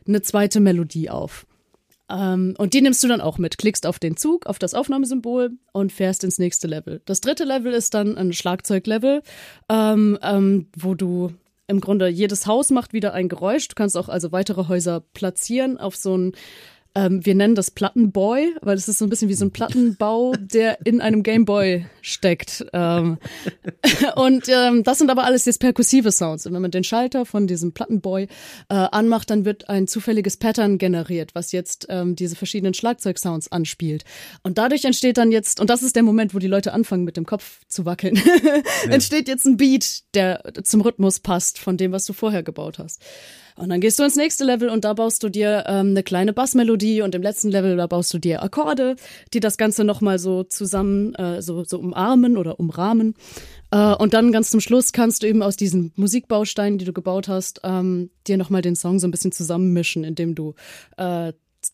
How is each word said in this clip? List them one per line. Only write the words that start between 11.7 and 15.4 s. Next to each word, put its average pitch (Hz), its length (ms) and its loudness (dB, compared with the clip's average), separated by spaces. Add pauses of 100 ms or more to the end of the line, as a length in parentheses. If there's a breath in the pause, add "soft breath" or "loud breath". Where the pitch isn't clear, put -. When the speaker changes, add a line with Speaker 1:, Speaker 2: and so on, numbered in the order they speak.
Speaker 1:
Grunde 190 260 2
jedes 190 380 -2
Haus 240 240 2
macht 247 240 0
wieder 208 200 -2
ein 185 160 -2
Geräusch. 196 400 -2
Du - 60 -20
kannst 202 220 -2
auch 180 120 -4
also 170 220 -6
weitere 185 360 -2
Häuser 175 340 -2 (120)
platzieren 247 640 -4